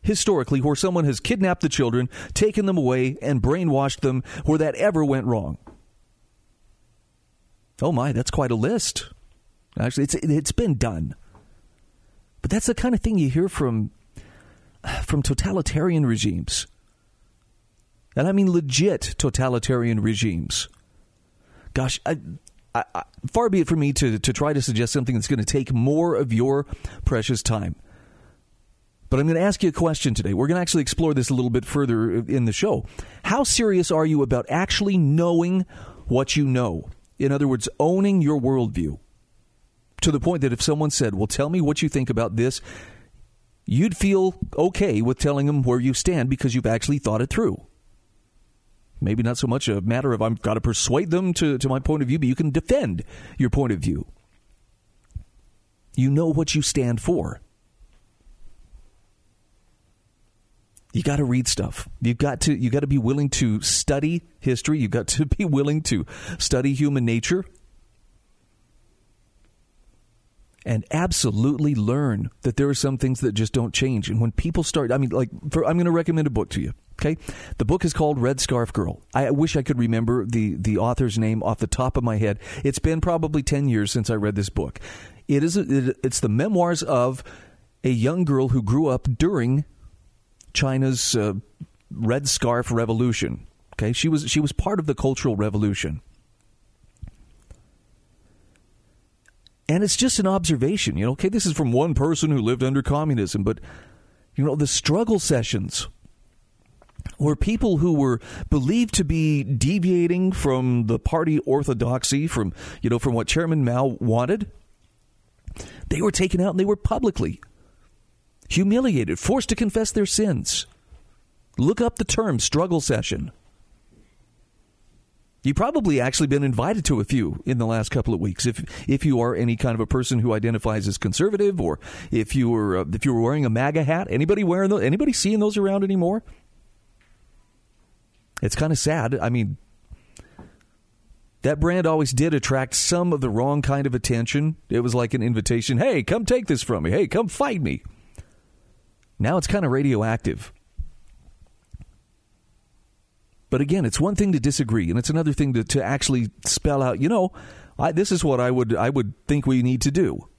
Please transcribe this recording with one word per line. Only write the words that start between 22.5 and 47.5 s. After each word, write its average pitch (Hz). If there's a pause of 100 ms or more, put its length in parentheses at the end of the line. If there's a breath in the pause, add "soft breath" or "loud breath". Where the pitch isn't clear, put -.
I, - (100)
I, - (280)
far 233
be 190
it 151
for 165
me 143
to, 113
to 127
try 147
to 139
suggest 117
something 127
that's 107
gonna 117
take 135
more 147
of 120
your 135 (380 loud breath)
precious 113
time. 107 (1300 soft breath)
But 131
I'm 147
gonna 165
ask 196
you 180
a -
question 156
today. 98
We're 117
gonna 175
actually 165
explore 156
this 131
a 143
little 123
bit 120
further 117
in 117
the 110
show. 165 (380 loud breath)
How 233
serious 202
are 160
you 156
about 123
actually 190
knowing 170 (400 loud breath)
what 131
you 147
know? 123 (280)
In 135
other 143
words, 123 (100)
owning 190
your 147
worldview. 117 (1040)
To 165
the 147
point 170
that 135
if 117
someone 151
said, 107
"Well, 101
tell 143
me 180
what 151
you 160
think 127
about 113
this," 123 (1080 loud breath)
you'd 170
feel 190 (220)
okay 165
with 123
telling 143
them 147
where 123
you 127
stand 139
because 135
you've 123
actually 113
thought 110
it 131
through. 120 (1300)